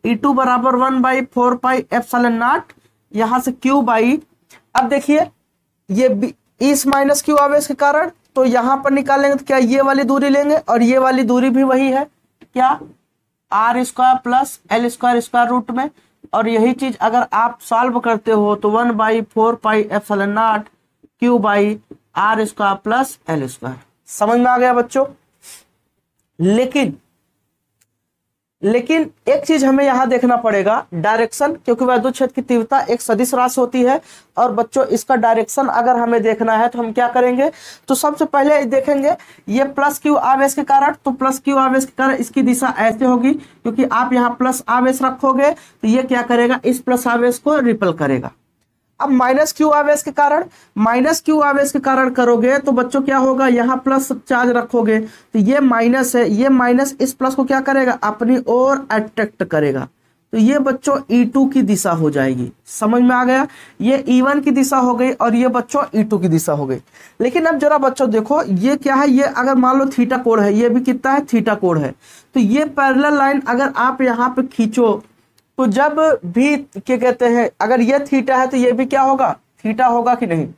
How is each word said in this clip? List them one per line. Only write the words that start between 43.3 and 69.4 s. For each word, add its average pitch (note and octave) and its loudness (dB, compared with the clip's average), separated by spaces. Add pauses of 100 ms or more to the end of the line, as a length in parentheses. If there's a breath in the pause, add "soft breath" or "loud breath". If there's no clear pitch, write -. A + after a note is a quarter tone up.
क्योंकि C4 -4
आप B3 0
यहाँ B3 2
प्लस B3+ -4
आवेश B3+ 0
रखोगे C4 0
तो - -8
ये B3+ 2
क्या B3+ -2
करेगा, A#3+ 0
इस B3+ 0
प्लस B3+ -2
आवेश A#3+ 0
को D4 0
रिपेल G#3+ 0
करेगा। C3+ -2 (720)
अब C4+ -2
माइनस C4 2
क्यू D4+ 0
आवेश D4 2
के D4+ -8
कारण, D4 2 (320 soft breath)
माइनस A#3+ 0
क्यू D#4 0
आवेश C#4 0
के C#4+ -2
कारण C4 0
करोगे B3 2
तो C4+ -2
बच्चों B3 0
क्या C4+ 0
होगा, C4 2
यहाँ B3 2
प्लस C4+ -2
चार्ज B3 -2
रखोगे A#3 0
तो - -6
ये B3+ 2
माइनस B3 2
है, A#3+ 2
ये A3+ 2
माइनस B3+ 2
इस C4 -2
प्लस C4 -4
को C4+ 0
क्या C4+ 0
करेगा, C4+ 0
अपनी A3+ 0 (100)
ओर C4 0
अट्रैक्ट G#3+ -4
करेगा। C#3 -2 (440)
तो A3 -2
ये C4 4
बच्चों C4+ -2 (120)
ई A#3+ 4
टू C4+ 2
की C4+ 0
दिशा F#3+ 0
हो D#3+ 0
जाएगी। C3 -2 (160)
समझ A3+ 0
में B3 4
आ B3 0
गया? C4 2 (340 loud breath)
ये C4+ 0
ई B3+ 4
वन C#4+ 2
की C#4+ 0
दिशा C4+ 2
हो B3 2
गई B3 0
और A3+ 0
ये B3 2
बच्चों B3 -2 (100)
ई G#3+ 2
टू G#3+ -2
की F3+ 0
दिशा D#3+ 0
हो C#3 -2
गई। C3 -4 (400 loud breath)
लेकिन B3+ 0
अब D#4+ 0
जरा D4 2
बच्चों C4 0
देखो A3 0
ये G3+ 0
क्या C#4 -2
है, C#4 2
ये C4+ 4
अगर C4 -2